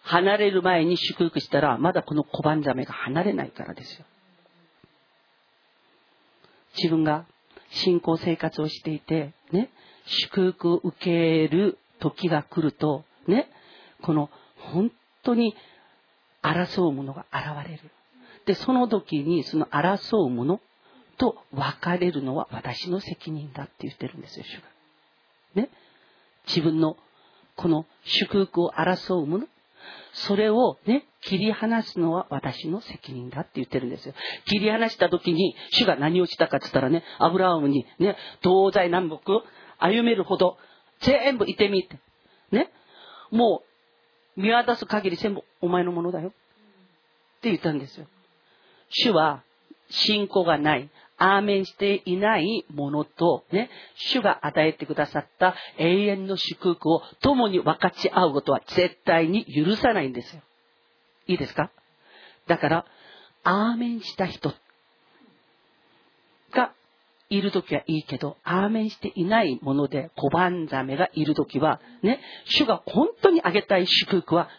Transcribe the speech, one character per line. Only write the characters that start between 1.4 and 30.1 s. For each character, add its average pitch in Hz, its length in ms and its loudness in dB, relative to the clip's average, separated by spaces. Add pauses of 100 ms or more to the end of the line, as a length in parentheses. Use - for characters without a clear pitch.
し - 80 -14
た 143 120 2
ら、 139 160 2
ま 151 160 2
だ 180 120 -2
こ - 100 -8
の 151 80 0
小 - 200 -6
判 151 200 2
ザ 143 100 0
メ 127 120 -4
が - 80 -12
離 147 320 -4
れ 208 80 0
な 156 120 -4
い - 60 -12
か - 140 -16
ら - 100 -14
で - 80 -18
す - 160 -18
よ。 - 80 -20 (2750)
自 180 120 0
分 160 140 2
が 156 240 0 (440)
信 180 280 0
仰 165 180 0
生 165 200 -2
活 - 260 -6
を 156 60 -4
し - 140 -12
て 160 100 -6
い 151 80 -6
て、 156 340 -4 (160)
ね、 202 180 0 (380)
祝 - 460 0
福 - 220 -2
を - 20 2
受 - 240 -4
け 165 480 2
る 185 280 2 (220)
時 165 300 -4
が 151 160 2
来 - 180 -4
る 151 100 0
と、 151 320 -4 (220)
ね、 220 240 0 (500)
こ 160 140 0
の 147 160 0 (420)
本 196 200 0 (320)
当 247 100 2
に 226 220 0 (840)
争 175 440 0
う 156 80 2
も 139 100 -6
の 135 100 -10
が - 200 -16
現 147 360 -8
れ 160 80 -14
る。 - 140 -20 (560)
で、 196 80 2
そ - 180 -2
の 247 140 4
時 202 320 -2
に 156 240 0
そ 156 160 -4
の 156 80 0
争 190 520 0
う 156 120 2
も 120 140 -2
の 180 160 0 (580)
と 247 180 2 (160)
別 143 460 -4
れ 180 140 2
る 143 100 -4
の 131 140 -4
は - 160 -4
私 131 380 -10
の 185 100 -2
責 - 320 -12
任 147 200 -10
だ 139 120 -12
っ - 20 -14
て - 140 -20
言 143 100 -8
っ - 40 -20
て - 120 -10
る - 100 -12
ん - 40 -16
で - 80 -20
す - 100 -18
よ、 - 80 -16
主 - 120 -16
が。 - 1040 -10
ね。 277 80 -6 (760)
自 - 140 0
分 160 200 2
の 156 160 0 (600)
こ - 120 -2
の 160 180 2 (180)
祝 196 420 0
福 - 160 -2
を 170 160 -2
争 185 380 0
う 156 100 -2
も 165 120 -2
の、 269 80 -6 (680)